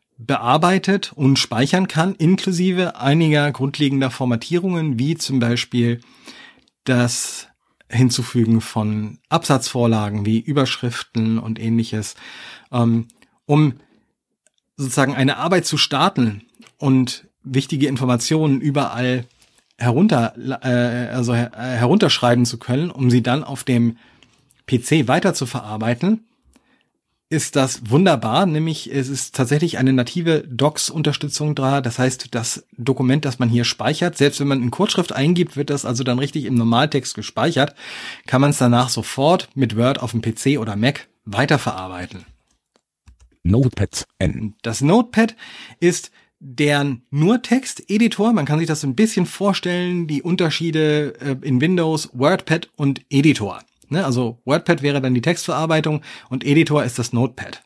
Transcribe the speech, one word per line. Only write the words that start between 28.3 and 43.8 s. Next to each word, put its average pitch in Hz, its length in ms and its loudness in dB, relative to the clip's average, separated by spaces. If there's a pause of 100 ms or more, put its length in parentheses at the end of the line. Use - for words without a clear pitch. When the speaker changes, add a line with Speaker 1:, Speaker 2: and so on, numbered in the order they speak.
Speaker 1:
nämlich 156 480 -4
es 135 160 -4
ist - 260 -8
tatsächlich 147 420 0
eine 131 140 4
native 156 560 0
Docs-Unterstützung 147 1080 -2
da. 135 260 0
Das 123 160 -4
heißt, 127 380 -2
das - 300 -6 (120)
Dokument, 131 480 0
das 127 140 -4
man 123 100 2
hier 120 160 2
speichert, 147 520 -2
selbst 143 220 2
wenn 139 80 0
man 135 140 0
in 120 100 -2
Kurzschrift 190 420 0
eingibt, 156 440 0
wird 143 140 -4
das 139 120 -4
also 123 200 -4
dann 123 160 0
richtig 143 260 -4
im 123 100 0
Normaltext 120 600 2
gespeichert, 135 600 -2 (520)
kann 127 140 2
man's 143 180 2
danach 123 300 4
sofort 143 640 0
mit 120 200 0
Word 123 260 0
auf 120 100 -6
dem 113 100 -2
P 110 140 -4
C 139 220 0
oder 110 180 -4
Mac 120 320 -2 (180)
weiterverarbeiten. 101 1000 -2 (1160)
Speaker 2:
Notepad 110 640 0 (140)